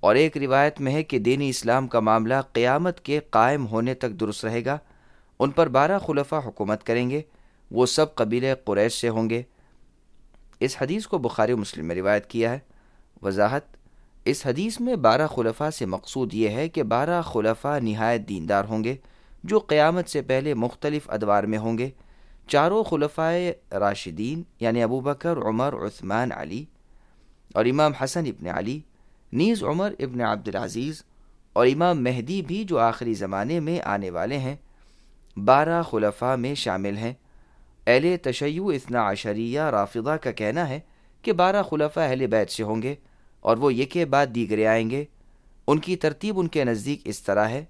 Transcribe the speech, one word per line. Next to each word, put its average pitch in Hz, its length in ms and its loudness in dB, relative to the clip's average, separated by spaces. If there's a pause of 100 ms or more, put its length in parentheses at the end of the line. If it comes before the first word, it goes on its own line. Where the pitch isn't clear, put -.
اور 101 140 6
ایک 151 220 4
روایت 139 440 2
میں 131 120 0
ہے 151 100 0
کہ 143 160 -2
دین 123 260 2
اسلام 127 440 0
کا 117 120 2
معاملہ 110 340 2 (180)
قیامت 147 480 2
کے 147 200 -2 (100)
قائم 127 360 4
ہونے 113 280 -2
تک 127 160 -4
درست 104 340 -4
رہے 113 200 -4
گا، 139 140 -2 (600)
ان 139 120 2
پر 160 180 4
بارہ 143 300 4
خلفاء 151 400 -2
حکومت 107 460 -4
کریں 123 260 0
گے، 147 120 -4 (480)
وہ - 160 4
سب - 280 2
قبیلہ 120 320 0 (180)
قریش 107 280 2
سے - 160 -2
ہوں 113 220 0
گے۔ 117 120 -2 (1160)
اس 127 200 0
حدیث 180 260 -2
کو 190 120 -2
بخاری 117 340 2
و 123 40 0
مسلم 98 300 -6
میں 85 80 -4
روایت 101 320 0
کیا 113 240 -2
ہے۔ 127 80 -4 (640)
وضاحت، 101 400 2 (640)
اس 143 220 -2
حدیث 185 340 -2
میں 240 160 -2
بارہ 131 300 4
خلفاء 127 440 -2
سے 127 160 -6
مقصود 98 480 -6
یہ 110 140 2
ہے 123 200 -2
کہ 165 140 -2
بارہ 139 400 0
خلفاء 117 560 0
نہایت 110 500 -2
دیندار 98 360 0
ہوں 110 200 -4
گے، 127 120 -4 (480)
جو 196 140 2
قیامت 165 500 2
سے 147 140 -4
پہلے 131 320 0
مختلف 143 560 -4
ادوار 104 340 2
میں 107 140 -2
ہوں 113 200 -2
گے۔ 127 120 -4 (560)
چاروں 175 380 2
خلفائے 165 680 -2 (200)
راشدین 101 680 -2 (180)
یعنی 117 220 0
ابو 120 180 0
بکر، 143 360 -2
عمر، 120 380 -2 (120)
عثمان، 107 460 -4
علی 95 320 -10 (880)
اور 110 100 2
امام 143 280 4
حسن 135 340 -4
ابن 110 200 -8
علی، 101 340 -4 (520)
نیز 196 320 2
عمر 185 340 -2
ابن 123 220 -4
عبد 107 280 0
العزیز 117 540 -6 (500)
اور 123 140 4
امام 151 380 2
مہدی 127 380 -2
بھی 175 220 -6
جو 175 140 -2
آخری 113 360 2
زمانے 101 460 -2
میں 160 200 -2
آنے 101 300 -4
والے 98 280 -4
ہیں، 131 180 -6 (800)
بارہ 151 460 4
خلفاء 113 520 0
میں 127 200 -2
شامل 101 420 -4
ہیں۔ 113 180 -6 (720)
اہل 151 360 4
تشیع 147 420 -4
اثنا 123 480 0
عشریہ 113 480 -2
رافضہ 117 500 0
کا 151 200 -2
کہنا 127 380 -2
ہے 135 120 -6 (420)
کہ 226 100 0
بارہ 190 300 2
خلفاء 151 420 0
اہل 131 220 0
بیت 107 240 0
سے - 120 -6
ہوں 110 200 -2
گے 131 120 -4 (460)
اور 113 160 2
وہ 135 180 2
یکے 139 300 -2
بعد 139 300 2
دیگرے 107 320 0
آئیں 113 240 2
گے۔ 139 140 -4 (600)
ان 147 120 4
کی 175 180 -2
ترتیب 190 420 -2
ان 175 100 0
کے 151 160 0
نزدیک 120 400 -2
اس - 180 -8
طرح 104 260 2
ہے 131 220 -6